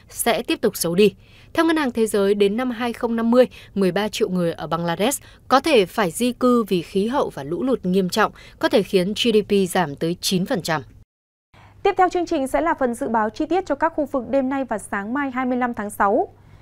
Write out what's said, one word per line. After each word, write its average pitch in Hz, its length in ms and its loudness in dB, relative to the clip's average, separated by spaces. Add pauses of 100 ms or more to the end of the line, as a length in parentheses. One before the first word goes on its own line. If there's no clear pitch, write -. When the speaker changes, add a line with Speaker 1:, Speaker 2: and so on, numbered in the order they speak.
Speaker 1:
sẽ 214 340 -2
tiếp - 180 -4
tục 208 160 0
xấu 170 180 -4
đi. 202 200 4 (380)
Theo 330 120 2
Ngân 330 120 2
hàng 277 140 -2
Thế 226 160 0
giới, 202 260 2
đến 202 240 2
năm 254 140 -2
hai 240 220 -4
không 233 220 -4
năm 226 160 0
mươi, 247 160 8 (280)
mười 196 160 2
ba 202 160 0
triệu 214 220 -2
người 175 240 0
ở - 140 -10
Bangladesh 170 560 -2 (240)
có 262 120 4
thể 262 260 4
phải 175 260 -2
di 240 200 -2
cư 240 320 2
vì 190 180 -2
khí 190 260 -2
hậu 262 220 -2
và 143 140 -10
lũ 165 200 -6
lụt 254 220 -2
nghiêm 185 240 0
trọng, 208 220 0 (280)
có 320 100 0
thể 226 140 4
khiến 180 240 0
G 214 260 -2
D 214 40 4 (100)
P 196 220 2
giảm 160 260 -2
tới 170 260 -4
chín 190 240 0
phần 208 160 -4
trăm. 160 200 -2 (1000)
Speaker 2:
Tiếp 381 140 2
theo 370 120 4
chương 349 160 -2
trình 294 220 -2
sẽ 269 140 -2
là 320 120 0
phần 247 200 -2
dự 269 140 -6
báo 226 220 0
chi 302 160 -6
tiết 370 200 0
cho 285 100 -4
các 320 200 0
khu 302 100 0
vực 262 240 -4
đêm 262 200 0
nay 269 140 -2
và 240 140 -6
sáng 202 360 -8
mai 277 180 -4
hai 254 140 -4
mươi 247 120 -2
lăm 240 160 -2
tháng 208 160 -8
sáu. 214 380 2 (340)